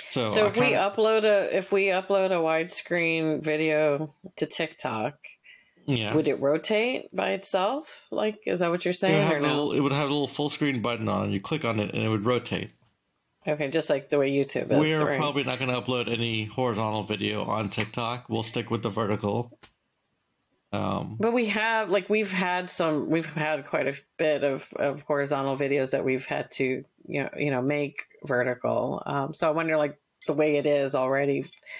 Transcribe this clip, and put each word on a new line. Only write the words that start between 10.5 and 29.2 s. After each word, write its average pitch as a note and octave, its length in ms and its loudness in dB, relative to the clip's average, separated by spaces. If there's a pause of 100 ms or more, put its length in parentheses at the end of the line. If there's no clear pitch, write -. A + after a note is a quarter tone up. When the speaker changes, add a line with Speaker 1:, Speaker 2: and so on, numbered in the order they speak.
Speaker 1:
screen C3+ 320 -2
button A2 260 -2
on G2+ 200 0
it. G2+ 40 -2
You G2+ 80 0
click D3+ 240 -4
on A2+ 160 0
it G#2 140 -2
and A2 80 0
it A2 60 0
would A2 180 0
rotate. A#2 460 -2 (760)
Speaker 2:
Okay, D3 240 -2
just D#3 180 0
like C3+ 220 0
the D3 80 4
way C3+ 120 4
YouTube C#3 400 0
is, C3 80 4
Speaker 1:
We're D#3 280 2
Speaker 2:
right? D3 120 0
Speaker 1:
probably C#3+ 260 0
not B2+ 140 -4
gonna B2+ 220 -2
upload B2 320 -2
any A2+ 320 -2
horizontal G#2+ 600 -2
video G#2 400 -2
on G#2+ 260 -2
TikTok. A#2 580 -4
We'll A2 140 0
stick A2+ 280 -4
with A#2 120 -2
the A#2 80 -2
vertical. G#2+ 680 -2 (1120)
Um, G2+ 460 -4
Speaker 2:
But A3+ 140 0
we A#3+ 140 2
have, A3 420 0
like, F#3 220 0
we've G#3 200 0
had F#3 400 0
some, D3+ 380 0
we've D#3+ 160 2
had D3+ 420 -2
quite C#3+ 220 -2
a C#3 60 -4 (240)
bit D3+ 260 2
of, C#3 300 -2
of C#3 280 -2
horizontal C#3 540 0
videos C#3 360 0
that C3+ 120 0
we've C3 220 0
had C#3 260 -4
to, C3 320 -2 (220)
you C#3+ 160 -4
know, - 160 -4
you D3 120 0
know, B2+ 120 0
make C#3+ 400 -2 (220)
vertical. B2 840 0
Um, C#3+ 260 -2